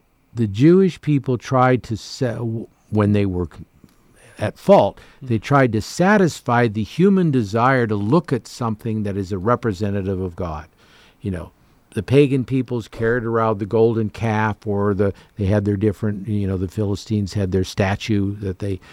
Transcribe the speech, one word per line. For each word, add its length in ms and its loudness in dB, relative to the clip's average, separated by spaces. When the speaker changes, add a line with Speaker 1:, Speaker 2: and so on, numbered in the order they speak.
Speaker 1:
the 120 0
Jewish 540 4
people 360 0
tried 460 2
to 140 -8
se-, 720 -6
when 240 2
they 120 2
were 220 -2
at 200 -6
fault, 420 4
Speaker 2:
Hmm. 80 -16
Speaker 1:
they 120 0
tried 340 2
to 80 0
satisfy 880 2
the 160 -2
human 480 2
desire 560 2
to 80 -2
look 380 0
at 140 -6
something 560 -6
that 140 -4
is 140 -6
a 60 -4
representative 840 -2
of 160 -6
God. 320 -8
You 100 -6
know, 200 -10
the 100 -4
pagan 420 2
peoples 440 -6
carried 360 -2
around 360 0
the 80 -4
golden 420 2
calf, 560 -2
or 300 0
the, 180 0
they 80 -2
had 180 2
their 140 0
different, 500 -2
you 200 -2
know, 100 -2
the 100 -2
Philistines 680 -4
had 180 -2
their 120 2
statue 720 -2
that 200 -6
they 220 -6